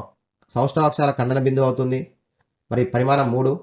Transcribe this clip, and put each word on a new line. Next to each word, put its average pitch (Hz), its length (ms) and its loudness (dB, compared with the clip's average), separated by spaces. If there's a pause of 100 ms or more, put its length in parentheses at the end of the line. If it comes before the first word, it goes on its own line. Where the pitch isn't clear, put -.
(560)
సౌష్ఠవాక్షాల 147 560 0
ఖండన 131 280 -2
బిందువు 135 260 2
అవుతుంది. 127 340 -2 (720)
మరి 120 140 0
పరిమాణం 131 460 2
మూడు, 131 200 0 (120)